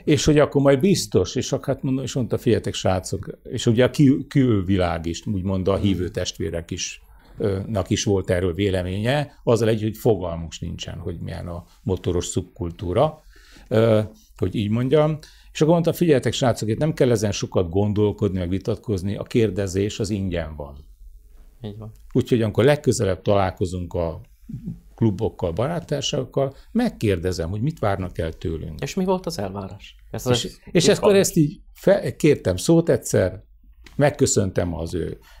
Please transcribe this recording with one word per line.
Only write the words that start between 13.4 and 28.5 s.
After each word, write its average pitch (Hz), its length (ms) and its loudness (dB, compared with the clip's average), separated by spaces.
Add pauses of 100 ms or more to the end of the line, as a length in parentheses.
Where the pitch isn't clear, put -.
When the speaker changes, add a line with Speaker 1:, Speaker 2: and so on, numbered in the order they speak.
Speaker 1:
ö, 110 320 4 (360)
hogy 95 180 -2
így 104 160 -2
mondjam. 147 480 2 (340)
És - 80 -12
akkor 156 120 4
mondta, 170 200 2
„Figyeljetek, 135 400 2
srácok, 113 360 0
itt 110 100 -2
nem 151 160 0
kell 135 160 2
ezen 104 220 2
sokat 95 380 -2
gondolkodni, 101 680 0
meg 90 100 -4
vitatkozni, 98 680 -4
a 104 60 -8
kérdezés 101 800 -2
az 98 100 -2
ingyen 87 460 -4
van.” 71 200 -12 (880)
Speaker 2:
Így 104 160 -12
van. 110 140 -14 (200)
Speaker 1:
Úgyhogy 120 300 2
amikor 107 220 2
legközelebb 123 580 2
találkozunk 92 720 0
a 85 260 -4 (760)
klubokkal, 92 580 0
baráttársakkal, 139 1000 -4 (180)
megkérdezem, 92 800 0
hogy 104 100 -4
mit 147 180 -2
várnak 98 400 -4
el 82 140 -4
tőlünk. 80 500 -8